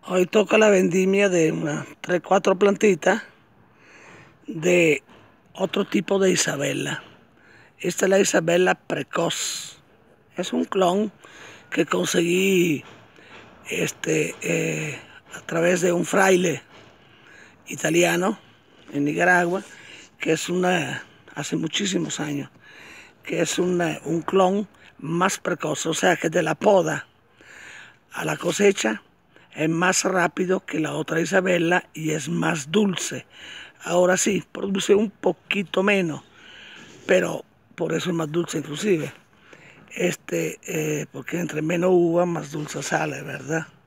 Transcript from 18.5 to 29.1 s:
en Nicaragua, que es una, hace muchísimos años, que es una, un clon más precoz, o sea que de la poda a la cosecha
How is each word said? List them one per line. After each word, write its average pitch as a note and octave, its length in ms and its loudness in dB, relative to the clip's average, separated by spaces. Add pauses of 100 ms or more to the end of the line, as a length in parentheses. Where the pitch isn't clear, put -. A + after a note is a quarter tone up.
en C#3+ 120 -2
Nicaragua, F3 580 2 (560)
que F3 140 0
es - 160 -2
una, F3 560 0 (320)
hace D3 180 -6
muchísimos E3 640 -4
años, C#3+ 320 -6 (720)
que E3 200 -2
es - 180 -2
una, F3 440 0
un E3 180 -2
clon F#3+ 440 2 (320)
más E3+ 400 -2
precoz, D#3 480 -4
o D#3+ 80 -2
sea F3 220 2
que - 140 -4
de E3+ 120 0
la D#3+ 140 -2
poda E3+ 500 2 (1040)
a - 120 -8
la D#3 120 -2
cosecha G3+ 680 2 (520)